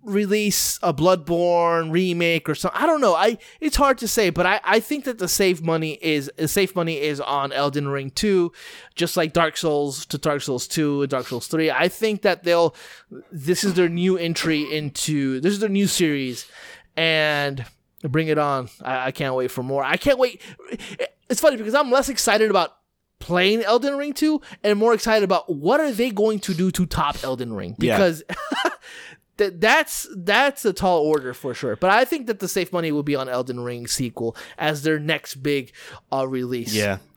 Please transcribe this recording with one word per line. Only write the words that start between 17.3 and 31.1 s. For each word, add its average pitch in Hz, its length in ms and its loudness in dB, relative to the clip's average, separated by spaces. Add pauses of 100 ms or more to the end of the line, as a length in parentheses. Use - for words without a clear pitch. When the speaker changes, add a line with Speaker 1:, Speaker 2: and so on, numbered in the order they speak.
Speaker 1:
bring 156 260 0
it 151 100 2
on. 139 300 0 (140)
I, 127 240 -4
I 131 60 -2
can't 135 240 -4
wait 127 160 0
for 127 120 -6
more. 135 220 -2
I 147 100 0
can't 262 240 2
wait. 240 220 0 (880)
It's 254 100 0
funny 302 160 6
because 220 180 -6
I'm 285 160 2
less 269 200 2
excited 220 400 2
about 185 260 2 (440)
playing 190 440 2
Elden 247 320 2
Ring 285 160 -4
two 302 300 0 (240)
and 208 120 4
more 226 160 4
excited 220 300 2
about 180 320 0
what 180 240 2
are 294 140 0
they 240 180 0
going 208 300 0
to 190 120 -4
do 180 180 0
to 180 140 0
top 156 380 -4
Elden 127 300 -4
Ring, 98 260 -8
Speaker 2:
Yeah. - 160 2
Speaker 1:
because 170 260 2 (600)
<laughs> - 560 -20
th-, 196 180 0
that's, 240 580 2
that's 214 520 2
a 190 80 2
tall 180 300 2
order 143 300 0